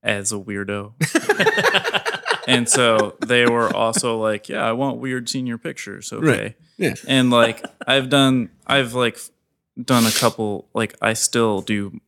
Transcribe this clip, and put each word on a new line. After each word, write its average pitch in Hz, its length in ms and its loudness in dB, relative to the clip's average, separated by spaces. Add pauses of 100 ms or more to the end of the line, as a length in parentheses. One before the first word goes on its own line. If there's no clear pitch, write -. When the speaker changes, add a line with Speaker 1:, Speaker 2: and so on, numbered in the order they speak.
Speaker 1:
as 101 300 -2
a 107 40 -6
weirdo. 101 600 -8
Speaker 2:
<laughs> - 1160 -2 (340)
Speaker 1:
And 123 180 2
so 113 540 2
they 120 240 2
were 117 320 2
also 113 420 0
like, 107 300 -2
"Yeah, - 180 -2
I 113 60 0
want 127 280 -2
weird 127 280 -6
senior 123 300 -4
pictures." - 560 -12
Speaker 2:
Right. 110 80 -6 (180)
Speaker 1:
Okay. 104 160 -8 (220)
Speaker 2:
Yeah. 175 160 0 (120)
Speaker 1:
And, 127 240 4
like, 117 320 4 (240)
I've 131 220 2
done, 131 400 4 (180)
I've, 127 280 0
like, 120 220 0
f-, - 120 -16 (560)
done 120 220 4
a 110 60 4
couple, 107 600 -2
like, 110 300 -2
I 110 100 2
still 113 480 2
do 101 480 -4